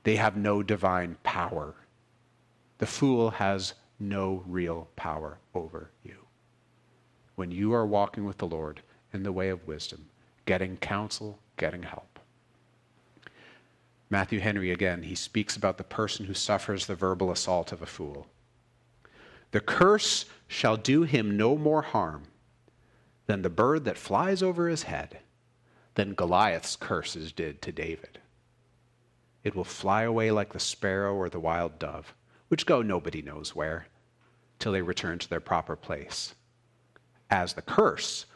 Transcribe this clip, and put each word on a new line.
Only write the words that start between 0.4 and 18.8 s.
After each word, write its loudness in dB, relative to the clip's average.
divine 0
power. -4
The 0
fool 4
has -2
no -2
real -4
power -8
over -8
you. -20
When -4
you 2
are 4
walking 0
with -8
the -4
Lord -6
in -6
the -4
way 0
of -6
wisdom, -12
getting 0
counsel, -6
getting -4
help. -16
Matthew 0
Henry, 0
again, 0
he -8
speaks -4
about 0
the -10
person -4
who -6
suffers -2
the -4
verbal 0
assault -2
of -10
a -10
fool. -12